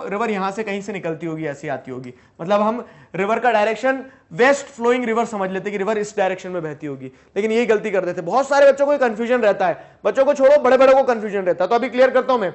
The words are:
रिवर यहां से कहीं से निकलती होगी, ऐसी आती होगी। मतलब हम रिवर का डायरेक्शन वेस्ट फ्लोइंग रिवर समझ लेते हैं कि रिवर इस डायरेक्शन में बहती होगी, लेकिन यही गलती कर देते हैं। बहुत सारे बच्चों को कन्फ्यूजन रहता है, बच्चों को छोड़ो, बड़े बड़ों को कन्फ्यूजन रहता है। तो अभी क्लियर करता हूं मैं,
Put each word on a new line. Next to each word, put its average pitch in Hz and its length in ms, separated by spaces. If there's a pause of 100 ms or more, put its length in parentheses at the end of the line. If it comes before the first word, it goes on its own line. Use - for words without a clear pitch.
रिवर 214 220
यहां 190 200
से 214 120
कहीं 202 180
से 208 120
निकलती 165 320
होगी, 160 200
ऐसी 147 220
आती 131 240
होगी। 123 220 (280)
मतलब 202 200
हम 220 240 (300)
रिवर 202 240
का 240 120
डायरेक्शन 226 520 (300)
वेस्ट 269 340
फ्लोइंग 240 380
रिवर 220 200
समझ 196 240
लेते 190 200
हैं - 20
कि 208 60
रिवर 208 200
इस 208 200
डायरेक्शन 190 320
में 180 140
बहती 151 240
होगी, 131 240 (240)
लेकिन 214 160
यही 233 140
गलती 214 260
कर 180 140
देते 180 160
हैं। 165 40
बहुत 233 220
सारे 277 240
बच्चों 277 140
को 285 140
कन्फ्यूजन 233 420
रहता 196 260
है, 156 180 (200)
बच्चों 240 200
को 285 80
छोड़ो, 277 260
बड़े 254 180
बड़ों 262 160
को 269 120
कन्फ्यूजन 214 360
रहता 180 220
है। 185 60
तो 233 60
अभी 240 140
क्लियर 247 220
करता 254 220
हूं 240 60
मैं, 175 160